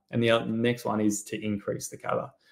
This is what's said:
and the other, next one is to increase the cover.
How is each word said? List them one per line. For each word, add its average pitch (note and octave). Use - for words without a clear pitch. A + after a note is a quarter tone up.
and A#2
the A#2
other, A#2
next A#2
one G#2+
is G#2
to G#2+
increase G#2+
the -
cover. A#2+